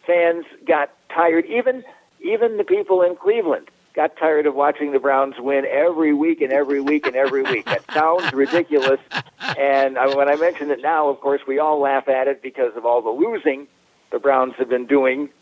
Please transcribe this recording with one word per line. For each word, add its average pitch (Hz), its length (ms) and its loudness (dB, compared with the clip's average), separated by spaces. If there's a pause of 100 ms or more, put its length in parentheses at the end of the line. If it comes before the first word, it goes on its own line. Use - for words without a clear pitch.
Fans 170 380 2 (220)
got 151 240 0 (220)
tired. 165 340 2
Even, 247 360 -2 (380)
even 220 380 -2
the 208 60 0
people 190 380 2
in 175 140 2
Cleveland 185 520 0 (260)
got 156 240 -2
tired 151 280 2
of 139 80 0
watching 143 380 0
the 135 80 2
Browns 135 380 0
win 139 260 -2
every 156 480 0
week 160 300 0
and 131 100 -2
every 139 300 0
week 147 240 -2
and 127 100 -4
every 135 260 0
week. 131 220 -4
That - 180 -4 (100)
sounds 160 420 0
ridiculous. 135 680 0 (580)
And 139 400 0
I, 135 160 0
when 139 140 2
I 147 80 2
mention 156 340 -2
it 127 120 -2
now, 151 260 0
of 135 120 -4
course, 139 280 -2
we 135 100 -2
all 151 220 0
laugh 139 260 0
at 131 220 0
it 135 140 -6
because 123 340 -4
of 113 80 -10
all 120 160 2
the 110 100 -6
losing 147 560 -2 (460)
the 120 60 -4
Browns 131 400 2
have 127 100 -4
been 123 180 -2
doing 139 440 0 (120)